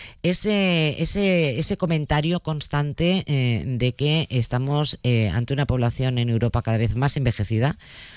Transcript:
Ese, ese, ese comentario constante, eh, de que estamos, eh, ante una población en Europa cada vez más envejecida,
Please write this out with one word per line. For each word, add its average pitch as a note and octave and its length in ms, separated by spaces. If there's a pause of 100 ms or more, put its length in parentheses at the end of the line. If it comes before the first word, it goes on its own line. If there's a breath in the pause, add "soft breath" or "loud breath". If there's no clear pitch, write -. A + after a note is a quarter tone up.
(220 loud breath)
Ese, F3+ 800
ese, E3+ 560
ese F3+ 200
comentario D#3 640
constante, D#3 840
eh, B2 400
de B2 280
que D3 360
estamos, C3+ 760
eh, A2+ 260
ante A#2 240
una C3+ 120
población B2+ 540
en A#2+ 100
Europa A#2 320
cada A2+ 160
vez A2 180
más C3+ 220
envejecida, A#2 600 (380 loud breath)